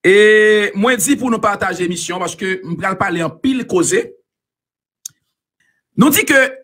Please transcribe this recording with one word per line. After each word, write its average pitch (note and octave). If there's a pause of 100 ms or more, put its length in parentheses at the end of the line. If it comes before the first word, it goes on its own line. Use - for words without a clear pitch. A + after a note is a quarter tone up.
E G#3+
mwen A#3
di C#4+
pou B3
nou G#3+
pataje G3
emisyon, F3+
paske F#3
m E3+
pral F#3+
pale F3+
an D3+ (100)
pil C4
koze. F#3 (1900)
Nou C#4+
di -
ke C#4+ (260)